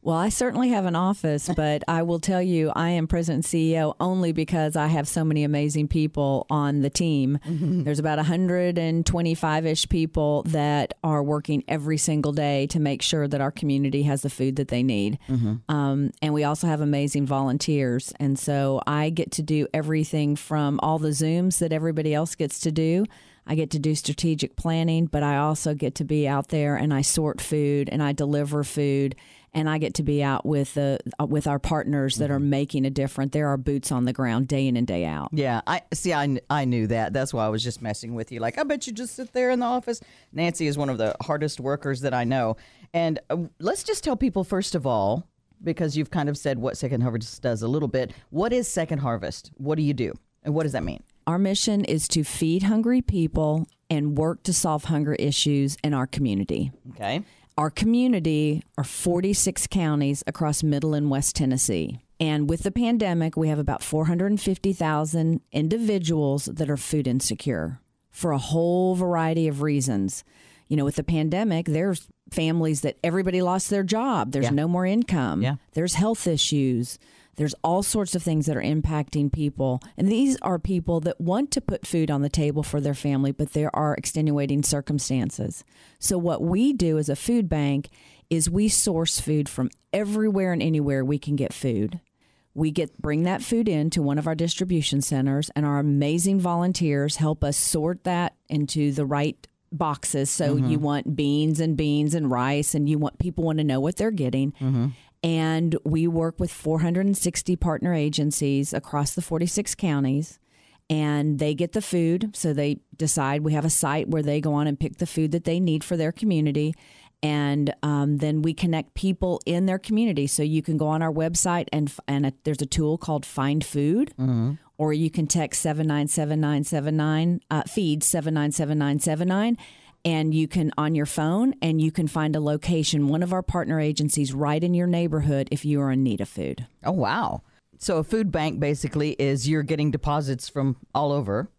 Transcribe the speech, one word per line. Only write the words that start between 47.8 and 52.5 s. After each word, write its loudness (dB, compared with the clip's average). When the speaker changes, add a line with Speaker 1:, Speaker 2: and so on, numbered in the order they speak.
Speaker 2:
bit. -2
What 0
is 0
Second -2
Harvest? -4
What -2
do 0
you 2
do? -2
And -2
what 0
does -2
that -4
mean? -8
Speaker 1:
Our 0
mission 2
is 0
to 2
feed 0